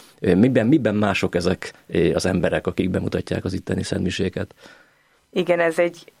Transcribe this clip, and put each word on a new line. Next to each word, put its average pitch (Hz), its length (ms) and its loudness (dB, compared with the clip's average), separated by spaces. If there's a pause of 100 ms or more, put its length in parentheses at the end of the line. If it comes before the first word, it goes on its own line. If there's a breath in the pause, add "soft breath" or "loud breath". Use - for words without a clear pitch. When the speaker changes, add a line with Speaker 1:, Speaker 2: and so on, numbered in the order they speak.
(200 loud breath)
Speaker 1:
Ö, 90 140 2
miben, 117 320 4
miben 117 280 2
mások 101 400 0
ezek, 90 380 -2 (140)
ö, 82 280 2
az - 120 0
emberek, 85 400 0
akik 92 240 -2
bemutatják 92 540 -4
az 95 80 -6
itteni 92 300 -4
szentmiséket? 95 720 -4 (760 soft breath)
Speaker 2:
Igen, 175 300 0
ez 165 180 0
egy, 175 420 -2